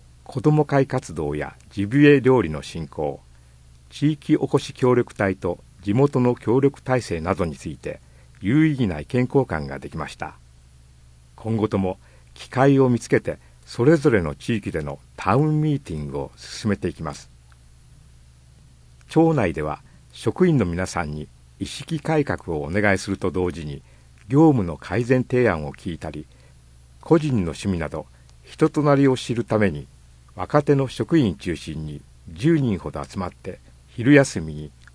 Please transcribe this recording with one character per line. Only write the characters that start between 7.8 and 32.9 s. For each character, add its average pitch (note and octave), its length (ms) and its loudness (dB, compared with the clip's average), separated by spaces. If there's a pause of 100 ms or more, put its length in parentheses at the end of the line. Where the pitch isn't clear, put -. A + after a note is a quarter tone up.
有 C#3+ 260 0
意 D#3 40 0
義 B2+ 160 -2
な D#2 120 -4
意 D2 60 -10
見 B2+ 220 -2
交 C3 180 0
換 D2+ 200 -4
が C#2 140 -10
で C#2+ 100 -14
き - 60 -14
ま D2+ 140 -8
し - 80 -18
た。 D#2+ 160 -12 (1040)
今 A2+ 180 -4
後 G#2+ 140 0
と G#2 80 -2
も F#2 220 -2 (340)
機 - 160 -20
会 C3+ 320 4
を B2+ 80 4
見 A#2 100 2
つ - 80 -10
け A#2+ 140 2
て、 D#2 160 -6 (280)
そ - 200 -4
れ D#3+ 100 8
ぞ D3 140 2
れ G#2+ 120 4
の D2+ 140 -2
地 - 220 -4
域 G2 160 -6
で D#2+ 80 -4
の C#2+ 180 -10 (160)
タ G2 200 0
ウ C#3+ 100 4
ン D3+ 160 0
ミ D3+ 180 0
ー - 20 -12
テ - 120 -12
ィ D2+ 100 -6
ン C#2+ 60 -8
グ C#2 80 -8
を C#2 180 -8
進 - 360 -6
め G2 40 0
て F#2+ 140 -4
い D#2 40 -6
き - 80 -16
ま D2+ 120 -8
す。 - 160 -20 (1800)
町 D#3+ 260 4
内 G#2 200 0
で D2+ 80 -6
は D2+ 200 -6 (300)
職 - 360 0
員 D#3+ 100 4
の A2 80 2
皆 F2 200 -2
さ F2+ 180 -4
ん D2+ 80 -6
に D2+ 160 -10 (320)
意 F#2+ 60 -6
識 - 340 -8
改 D#3 260 0
革 - 240 -6
を D2+ 140 -4
お C#2 60 -8
願 G#2 240 2
い F#2 40 2
す - 120 -8
る F#2+ 80 -2
と F#2 140 -4
同 F2+ 200 -2
時 E2 140 -10
に、 C#2 160 -10 (460)
業 D3 220 6
務 B2+ 140 4
の E2 120 -4
改 A2+ 300 -4
善 B2+ 180 2
提 B2 260 2
案 D#2+ 160 -2
を C#2+ 80 -8
聞 - 200 -10
い D#2 40 -8
た - 120 -10
り、 D2+ 160 -12 (760)
個 E3 180 4
人 D3+ 120 -2
の A#2 80 2
趣 E2 300 -4
味 F2+ 100 -2
な D#2 100 -2
ど D#2 160 -10 (380)
人 - 260 0
と D#3 120 -2
な C#3+ 140 4
り C#3 120 6
を C3 80 4
知 - 200 -6
る A#2 80 -2
た A2 140 0
め G2+ 140 2
に、 D2 160 -10 (480)
若 C#3+ 280 0
手 C#3+ 120 4
の C3+ 120 0
職 B2 300 -2
員 G#2+ 180 2
中 E2+ 200 -6
心 D#2 300 -10
に D2 160 -12 (280)
十 A#2+ 280 0
人 A#2 220 0
ほ D2+ 120 -10